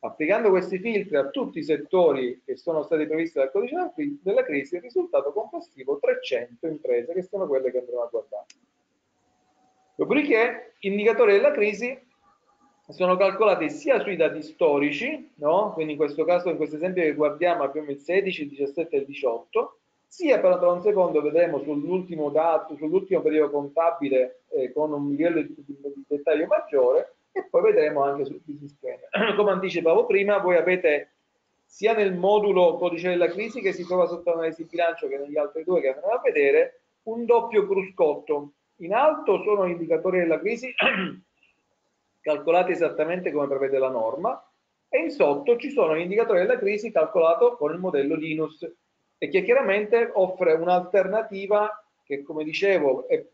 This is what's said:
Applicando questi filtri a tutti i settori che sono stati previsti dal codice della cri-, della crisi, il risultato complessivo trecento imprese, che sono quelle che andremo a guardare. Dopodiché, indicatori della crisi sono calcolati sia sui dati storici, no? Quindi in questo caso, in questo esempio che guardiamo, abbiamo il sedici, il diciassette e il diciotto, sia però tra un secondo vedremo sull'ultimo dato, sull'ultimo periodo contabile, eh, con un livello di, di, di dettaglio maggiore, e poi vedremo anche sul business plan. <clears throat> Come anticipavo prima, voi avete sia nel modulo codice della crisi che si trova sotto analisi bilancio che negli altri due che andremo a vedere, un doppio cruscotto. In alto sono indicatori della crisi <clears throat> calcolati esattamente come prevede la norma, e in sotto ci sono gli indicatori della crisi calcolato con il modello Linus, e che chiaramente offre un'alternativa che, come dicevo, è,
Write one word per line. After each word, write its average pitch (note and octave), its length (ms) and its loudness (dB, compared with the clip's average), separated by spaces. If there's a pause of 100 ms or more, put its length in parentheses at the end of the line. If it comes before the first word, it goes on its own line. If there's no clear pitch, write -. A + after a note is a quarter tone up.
Applicando G3 500 0
questi F#3 280 0
filtri G3 380 -2
a C#3 100 2
tutti A3 320 -6
i D3+ 60 -6
settori D3 800 0
che B2+ 100 -6
sono D#3 300 -4
stati D#3 240 0
previsti D#3+ 280 -4
dal C3+ 140 0
codice A#3+ 240 -2
della F4+ 180 -4
cri-, C#3+ 300 -6
della A3+ 220 0
crisi, C#3+ 320 -4
il F3 60 -8
risultato C#3+ 500 -2
complessivo G3 640 -6
trecento C3+ 720 -4
imprese, C3 440 -4
che F#3 100 -4
sono F#3 260 -6
quelle C3 240 -2
che B2+ 60 -2
andremo B2 240 -6
a A#2 60 -6
guardare. G#2 360 -10 (1500)
Dopodiché, A#3 840 0
indicatori G#3 520 2
della A#3+ 180 6
crisi G#3 500 -2 (880)
sono F3+ 280 0
calcolati F#3+ 540 2
sia B3+ 280 0
sui G3 160 -4
dati D#3 260 0
storici, D#3 1000 0
no? F3 360 2
Quindi D#3 200 -4
in C#3+ 40 -12
questo D#3 260 0
caso, F3 240 0
in D#3 100 -2
questo D3 180 -4
esempio F3+ 260 -2
che D3+ 120 0
guardiamo, D3 500 0
abbiamo D3 260 -6
il C#3+ 80 -8
sedici, F#3 440 -2
il C#3 80 -10
diciassette C#3+ 440 -6
e C3+ 60 2
il C3+ 40 -6
diciotto, C#3 760 -4 (280)
sia C#4+ 320 0
però F3+ 220 4
tra F3 100 4
un F3 100 0
secondo F3+ 400 2
vedremo D3+ 380 2
sull'ultimo D#3 720 -4
dato, D#3 460 0
sull'ultimo E3+ 440 0
periodo D3+ 300 2
contabile, C#3+ 1000 0
eh, C3 220 -2
con D3+ 200 -2
un C#3+ 180 -4
livello D#3 320 0
di, - 140 -10
di, C#3+ 200 -16
di C#3 300 -14
dettaglio D3+ 400 0
maggiore, - 680 2 (160)
e F#4+ 140 -6
poi - 160 0
vedremo D3+ 420 2
anche C#3 220 -2
sul - 180 -12
business C#3+ 380 -16
plan. G3+ 560 -4
<clears throat> - 0 -
Come G#3 140 2
anticipavo F3+ 560 2
prima, G3+ 320 2
voi F3+ 180 2
avete E3+ 540 2 (560)
sia A3 280 0
nel G3+ 200 2
modulo F#3 640 4
codice F3 320 -2
della F3 180 2
crisi A3+ 320 -8
che F#3+ 120 0
si F3 140 -8
trova F3+ 200 2
sotto E3+ 260 -2
analisi E3 320 -4
bilancio E3 440 -2
che C3+ 100 -6
negli C#3+ 180 -6
altri D3+ 260 -4
due E3+ 200 0
che C3+ 60 2
andremo D#3+ 260 -2
a B3+ 100 -2
vedere, D3+ 560 2 (220)
un A#3 240 -8
doppio A3 420 4
cruscotto. D3+ 840 0 (240)
In F3 180 -6
alto C4+ 480 2
sono G3+ 240 0
indicatori E3+ 520 -2
della E3 200 2
crisi A#3 360 -6
<clears throat> - 1500 -8
calcolati E3 520 0
esattamente E3 580 -2
come C#3+ 160 -2
prevede C3+ 320 0
la C3 120 2
norma, B2+ 520 -4 (460)
e B3+ 120 0
in E4 100 -4
sotto D3 480 2
ci C#4+ 120 -8
sono D#3+ 260 2
gli D#3+ 40 -2
indicatori G3+ 400 2
della A3+ 180 2
crisi G#3 320 -2
calcolato E3 640 4
con D3 160 -2
il E3+ 60 -8
modello D3+ 360 0
Linus, D#3 540 -6 (520)
e D3 80 -4
che F#3 140 2
chiaramente A3+ 720 2
offre F3+ 400 2
un'alternativa G3 1300 0 (220)
che, C#3 140 -6
come D#3 200 -8
dicevo, D#3 640 0
è, D#3 160 0 (120)